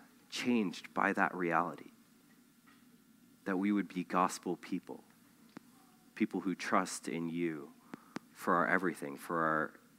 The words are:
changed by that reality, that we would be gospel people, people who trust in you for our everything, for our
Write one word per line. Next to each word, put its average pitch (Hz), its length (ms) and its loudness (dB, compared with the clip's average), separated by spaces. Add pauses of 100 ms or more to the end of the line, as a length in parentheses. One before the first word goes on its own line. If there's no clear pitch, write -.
(300)
changed 110 640 0
by 98 180 4
that 92 220 2
reality, 85 580 0 (1500)
that 95 120 -2
we 101 160 2
would 101 200 0
be 90 120 -2
gospel 90 520 0
people, - 480 -8 (1120)
people 98 260 0
who 90 140 0
trust - 540 -2
in 82 200 -4
you 82 400 -4 (640)
for - 220 0
our 87 120 4
everything, 82 500 0
for 82 260 -2
our 80 300 2 (260)